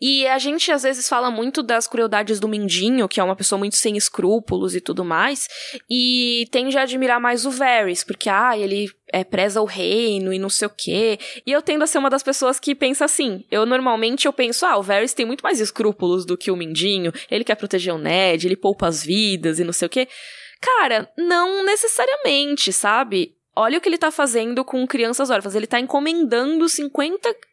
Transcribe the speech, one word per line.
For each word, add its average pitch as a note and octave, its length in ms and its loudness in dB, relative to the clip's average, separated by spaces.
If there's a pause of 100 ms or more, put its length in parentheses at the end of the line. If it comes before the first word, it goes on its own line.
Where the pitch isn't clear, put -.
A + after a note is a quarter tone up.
E C4+ 260 2
a C4 100 2
gente, C#4+ 320 -2
às C#4+ 140 2
vezes, C4 240 0
fala B3 240 0
muito A#3+ 320 -2
das A#3 240 0
crueldades G#3+ 540 0
do G#3+ 80 0
Mindinho, G#3 580 0
que - 140 0
é - 20 4
uma F#3+ 140 0
pessoa - 200 -2
muito G3+ 200 -2
sem G#3 180 0
escrúpulos F#3+ 800 0
e F3+ 60 -4
tudo F#3 240 -4
mais, F#3+ 420 0 (420)
e B3 640 2
tende C4 260 0
a C4+ 40 4
admirar B3+ 400 0
mais A#3+ 240 0
o C#4 40 -2
Varys, A#3+ 540 2
porque, - 260 -4
ah, A3 280 2
ele, G3+ 340 -2 (220)
é, F#3 100 0
preza G3+ 380 0
o G#3+ 40 2
reino F#3+ 680 0
e F#3+ 60 -4
não G3 100 -4
sei - 180 -2
o G#3 100 -6
quê. G3+ 400 0 (280)
E B3 80 -4
eu D4 80 4
tendo D4+ 220 0
a D#4 40 0
ser D#4 120 0
uma C4+ 100 2
das C4+ 120 0
pessoas C4+ 380 0
que C#4+ 160 -2
pensa C#4 300 0
assim. A3+ 440 -2
Eu, G#3 160 2
normalmente, A#3+ 600 0
eu C#4 80 0
penso, B3 320 0
"Ah, D#4+ 120 4
o D4+ 60 -2
Varys G3+ 300 0
tem B3 120 -2
muito B3 160 -6
mais - 200 0
escrúpulos G3+ 640 0
do F3 120 -2
que F#3+ 140 -2
o F#3 40 0
Mindinho, F3 560 -2 (180)
ele A3 160 -2
quer G#3+ 100 0
proteger F#3 380 -2
o D#3+ 40 -4
Ned, E3 480 2
ele F3+ 120 2
poupa G3 300 0
as D#3 160 -2
vidas F3 560 0
e F3 40 2
não E3+ 100 -4
sei F3 120 -2
o E3+ 40 -2
quê." B3+ 120 0 (600)
Cara, D#4+ 460 2 (100)
não F4+ 460 2
necessariamente, G4+ 1080 0
sabe? G#3 640 0 (200)
Olha A#3 220 2
o E4+ 40 -2
que - 80 0
ele E4+ 100 0
tá D#4+ 120 0
fazendo A#3+ 520 0
com B3+ 240 -2
crianças A#3+ 420 0
órfãs. G3+ 260 0
Ele G#3+ 120 -2
tá A#3+ 120 0
encomendando D4 880 0
cinquenta D#4 680 -2 (180)